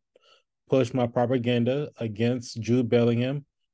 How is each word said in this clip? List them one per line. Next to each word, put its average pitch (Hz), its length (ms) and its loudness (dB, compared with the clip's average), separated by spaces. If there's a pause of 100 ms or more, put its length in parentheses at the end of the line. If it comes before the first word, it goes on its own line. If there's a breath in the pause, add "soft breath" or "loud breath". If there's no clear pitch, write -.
(680 soft breath)
push 131 240 2
my 123 140 0
propaganda 123 920 0
against 117 640 -4
Jude 117 260 2
Bellingham 120 580 2 (280)